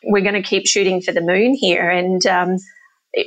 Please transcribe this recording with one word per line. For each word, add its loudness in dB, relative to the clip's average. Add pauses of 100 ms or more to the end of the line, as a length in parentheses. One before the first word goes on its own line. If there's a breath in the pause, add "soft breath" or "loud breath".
we're 2
gonna -2
keep -2
shooting 0
for -4
the 0
moon 2
here." 0
And, 0
um, 0 (680 loud breath)